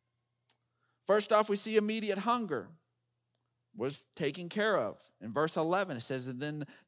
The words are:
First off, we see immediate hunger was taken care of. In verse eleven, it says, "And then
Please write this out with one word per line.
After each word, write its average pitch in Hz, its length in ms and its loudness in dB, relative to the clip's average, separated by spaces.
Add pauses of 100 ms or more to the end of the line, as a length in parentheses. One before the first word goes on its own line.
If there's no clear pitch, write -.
(1080)
First 208 260 4
off, 214 160 6
we 202 60 2
see 220 220 -2
immediate 214 420 -2
hunger 196 500 -2 (1080)
was 135 400 -6
taken 170 320 -4
care 208 280 2
of. 107 220 -2 (220)
In 113 120 -8
verse 156 240 0
eleven, 175 400 0
it 117 60 -8
says, 131 240 -4
"And 127 140 -8
then 147 260 -6 (220)